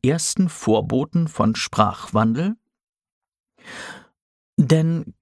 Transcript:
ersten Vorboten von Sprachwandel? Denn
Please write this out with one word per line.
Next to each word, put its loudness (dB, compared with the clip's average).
ersten 0
Vorboten 0
von 0
Sprachwandel? 0
Denn 2